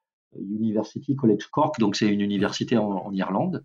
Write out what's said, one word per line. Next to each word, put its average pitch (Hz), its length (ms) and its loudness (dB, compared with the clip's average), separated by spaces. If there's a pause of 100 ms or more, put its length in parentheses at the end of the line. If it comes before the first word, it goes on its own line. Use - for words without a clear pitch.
(380)
University 107 800 -2
College 107 340 4
Cork, 147 300 0
donc 98 160 2
c'est 110 100 2
une 101 140 2
université 101 580 0
en, 107 100 0
en 98 240 -6
Irlande. 107 520 -2